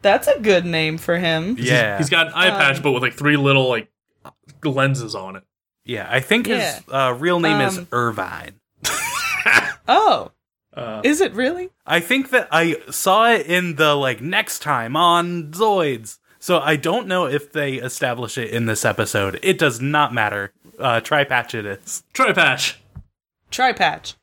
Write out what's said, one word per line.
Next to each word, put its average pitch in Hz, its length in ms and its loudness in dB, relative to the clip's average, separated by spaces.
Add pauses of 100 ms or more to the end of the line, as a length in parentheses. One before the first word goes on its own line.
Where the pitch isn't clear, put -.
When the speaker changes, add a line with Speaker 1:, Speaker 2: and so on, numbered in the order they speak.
Speaker 1:
That's 202 280 4
a 294 120 4
good 196 240 4
name 160 340 -2
for 170 200 0
him. 170 380 0
Speaker 2:
He's, 120 140 -4
Speaker 3:
Yeah. 110 280 4
Speaker 2:
he's 143 120 0
got 165 180 4
an 143 60 -14
eye 180 140 4
Speaker 1:
Um, 202 80 0
Speaker 2:
patch, 139 260 2
but 143 100 2
with, 123 100 0
like, 127 120 -2
three 147 220 2
little, 139 320 4
like, 113 200 -2 (760)
lenses 131 500 0
on 95 220 -10
it. 92 80 -20 (400)
Speaker 3:
Yeah, 110 260 -8
I 123 100 2
think 214 260 0
his, 233 120 0
Speaker 1:
Yeah. 135 500 -2
Speaker 3:
uh, 127 40 0
real 170 280 0
name 156 200 2
is 190 180 -2
Speaker 1:
Um, 175 140 -14
Speaker 3:
Irvine. 104 640 -4 (300)
<laughs> - 80 -2 (960)
Speaker 1:
Oh. 277 420 2 (440)
Speaker 2:
Uh, 110 300 -10
Speaker 1:
Is - 160 2
it 247 140 0
really? 339 360 -4 (160)
Speaker 3:
I 165 140 2
think 262 300 -2
that 247 220 0
I 165 240 2 (140)
saw 208 400 4
it 190 160 2
in 175 300 0
the, 151 180 4
like, 131 280 -2
next 190 380 -4
time 127 360 -2
on 170 560 0
Zoids. 165 680 -2 (200)
So 175 220 0
I 151 160 0
don't 180 320 -2
know 185 180 -2
if 143 260 -6
they 143 220 -4
establish 123 640 -6
it 117 120 -6
in 117 160 -2
this 110 180 -2
episode. 104 580 0
It 190 160 2
does 131 220 0
not 143 340 0
matter. 104 380 -2 (260)
Uh, 117 220 2
Tri 147 240 2
Patch 123 300 -2
it 107 120 -6
is. - 360 -10 (100)
Speaker 2:
Tri 247 200 2
Patch. 147 480 0 (720)
Speaker 1:
Tri 254 220 0
Patch. 160 500 -2